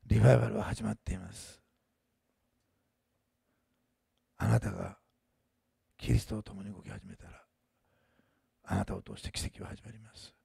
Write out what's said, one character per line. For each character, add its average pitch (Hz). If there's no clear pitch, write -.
リ 107
バ 127
イ 120
バ 120
ル 107
は 104
始 -
ま 107
っ 107
て -
い 92
ま 90
す。 -
あ -
な 113
た 101
が 92
キ -
リ 113
ス -
ト 107
と -
共 196
に 143
動 92
き -
始 -
め -
た -
ら、 -
あ -
な 98
た -
を 95
通 -
し -
て -
奇 -
跡 -
は -
始 -
ま 113
り 110
ま 110
す。 -